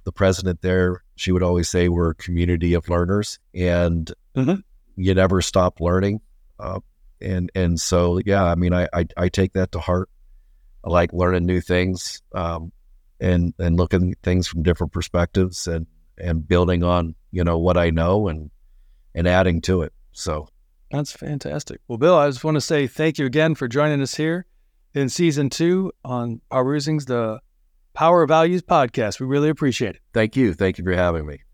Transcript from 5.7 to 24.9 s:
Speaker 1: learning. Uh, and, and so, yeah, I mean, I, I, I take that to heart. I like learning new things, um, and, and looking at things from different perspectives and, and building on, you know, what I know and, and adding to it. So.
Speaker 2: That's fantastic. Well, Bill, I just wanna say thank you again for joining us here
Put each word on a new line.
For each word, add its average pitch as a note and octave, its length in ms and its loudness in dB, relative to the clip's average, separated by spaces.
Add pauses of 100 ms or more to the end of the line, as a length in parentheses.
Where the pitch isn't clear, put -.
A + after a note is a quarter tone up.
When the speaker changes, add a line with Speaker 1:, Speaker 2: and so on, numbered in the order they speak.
Speaker 1:
learning. F#2+ 440 0 (360)
Uh, F#2+ 220 -10 (400)
and, F2+ 340 -4
and E2+ 240 0
so, F2 460 0
yeah, G2 200 2
I F2 100 2
mean, F2 180 2
I, F2+ 220 0
I, F2 120 -2 (120)
I F2+ 100 2
take F#2 240 0
that F#2 200 -2
to F#2 60 -6
heart. F2+ 300 -2 (760)
I - 40 -10
like F2 240 2
learning F2 320 2
new F2+ 160 2
things, F2+ 640 -2 (120)
um, E2+ 380 -6 (480)
and, F2 380 2
and E2+ 180 2
looking F2+ 360 2
at - 100 -12
things F2+ 260 0
from E2 140 -4
different E2 300 0
perspectives F2+ 760 -2
and, E2 200 -4 (300)
and D#2+ 320 -4
building F2 340 2
on, F2 320 0 (160)
you F2+ 140 -2
know, E2+ 140 2
what F2 180 2
I E2+ 140 2
know F2+ 380 0
and, D#2 220 -8 (640)
and E2+ 140 0
adding F2+ 340 2
to F#2 200 0
it. - 100 -6 (200)
So. D#2 360 -8 (420)
Speaker 2:
That's C#3+ 220 -6
fantastic. - 760 -10
Well, A#2+ 100 -8
Bill, E3+ 180 6
I D3 120 4
just C3 160 -6
wanna D#3 160 0
say D3 260 0
thank D#3 320 -2
you D3+ 60 -2
again D3+ 300 2
for C3+ 120 -4
joining C#3+ 360 0
us C3 120 -6
here E3 300 -4 (500)